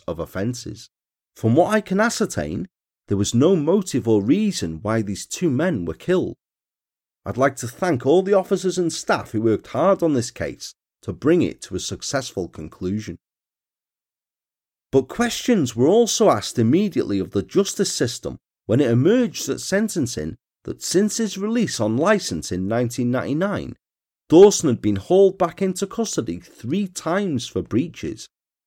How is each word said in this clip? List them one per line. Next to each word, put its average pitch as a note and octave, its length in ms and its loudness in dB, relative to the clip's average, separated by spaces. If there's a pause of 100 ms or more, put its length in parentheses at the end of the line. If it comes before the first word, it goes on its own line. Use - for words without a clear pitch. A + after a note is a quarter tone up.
of E2 120 -8
offences. G2+ 720 -6 (460)
From A2+ 200 2
what F3 180 4
I G#3+ 80 2
can F#3+ 180 -4
ascertain, F#3 680 -2 (400)
there G2+ 100 -2
was G2 160 -2
no D3+ 220 6
motive D#3+ 520 0
or G#2+ 140 4
reason A#2+ 640 0
why A2 180 0
these G2 240 -6
two - 240 -4
men C#3 340 -2
were D#2+ 120 -6
killed. E3+ 400 -2 (920)
I'd G2+ 120 -6
like C#3 200 2
to B2+ 100 -10
thank C#3+ 380 -2
all E3 160 6
the G3 140 2
officers F#3 420 0
and E3+ 160 0
staff - 380 -4
who A2 100 -2
worked A2 260 2
hard F3+ 360 2
on D#3+ 100 2
this A#2+ 180 0
case - 420 -10 (280)
to - 100 -10
bring D#3 300 2
it - 200 -2
to - 140 -12
a F2+ 60 -4
successful - 640 -6
conclusion. F2+ 720 -8 (1700)
But C3+ 200 2
questions G#3+ 640 0
were B2+ 140 4
also A3 400 4
asked - 280 0
immediately B2 640 2
of F#2+ 120 -4
the G2+ 120 0
justice - 480 -2
system - 460 -4 (300)
when A2+ 120 4
it C3 100 4
emerged D#3+ 600 2
at C3+ 100 -4
sentencing D#3+ 800 -4 (260)
that - 180 -10
since G3 360 0
his G#3+ 200 -4
release G#3 440 -2
on A2 160 0
licence E3+ 560 -2
in F#2 160 -4
nineteen A#2+ 420 -2
ninety-nine, B2+ 640 -4 (540)
Dawson F3 400 8
had A2+ 120 -2
been G#2 140 0
hauled F#3 420 2
back E3+ 240 -2
into F#3+ 240 -4
custody D3+ 540 -6
three F3+ 480 -6
times F3 600 -4
for - 140 -4
breaches, - 680 -6 (380)